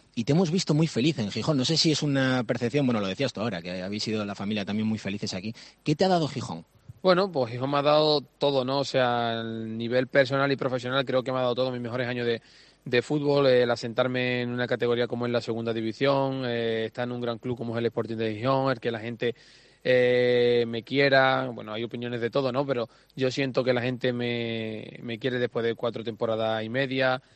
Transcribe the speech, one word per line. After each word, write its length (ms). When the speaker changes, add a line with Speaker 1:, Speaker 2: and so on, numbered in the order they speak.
Speaker 1:
y 100
te 80
hemos 180
visto 240
muy 100
feliz 320
en 140
Gijón. 260
No 80
sé 100
si 160
es 120
una 400
percepción, 420
bueno, 160
lo 60
decías 260
tú 80
ahora, 220
que 180
habéis 220
sido 220
la 100
familia 280
también 240
muy 120
felices 340
aquí. 220
¿Qué 120
te 100
ha 20
dado 200
Gijón? 380
Speaker 2:
Bueno, 300
pues 200
Gijón 200
me 80
ha 20
dado 400
todo, 420
¿no? 160
O 60
sea, 540
a 40
nivel 640
personal 440
y 40
profesional 480
creo 200
que 80
me 80
ha 20
dado 140
todo, 160
mis 100
mejores 260
años 200
de, 140
de 160
fútbol, 460
el 240
asentarme 720
en 80
una 160
categoría 400
como 180
es 60
la 100
segunda 320
división, 720
eh, 400
estar 200
en 60
un 100
gran 180
club 180
como 160
es 60
el 80
Sporting 300
de 180
Gijón, 360
el 80
que 120
la 80
gente, 360
eh, 800
me 180
quiera, 640
bueno, 260
hay 100
opiniones 380
de 80
todo, 240
¿no? 120
Pero 220
yo 140
siento 340
que 80
la 80
gente 320
me, 880
me 180
quiere 200
después 260
de 100
cuatro 300
temporadas 580
y 60
media, 520